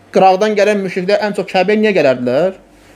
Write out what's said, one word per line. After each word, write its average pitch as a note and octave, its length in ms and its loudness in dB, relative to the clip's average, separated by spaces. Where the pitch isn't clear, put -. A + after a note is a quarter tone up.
qıraqdan F#3+ 420 2
gələn G3+ 260 0
müşriklər F#3+ 420 -2
ən G3+ 120 -6
çox F#3+ 140 -6
Kəbəyə G3 280 0
niyə G#3+ 160 0
gələrdilər? C3+ 580 0